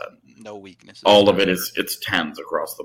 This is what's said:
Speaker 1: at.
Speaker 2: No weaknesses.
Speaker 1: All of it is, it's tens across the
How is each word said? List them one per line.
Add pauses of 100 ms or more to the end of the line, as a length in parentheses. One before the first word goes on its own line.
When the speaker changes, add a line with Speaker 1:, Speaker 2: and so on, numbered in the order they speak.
Speaker 1:
at. (340)
Speaker 2:
No
weaknesses.
Speaker 1:
All
of
it
is,
it's
tens
across
the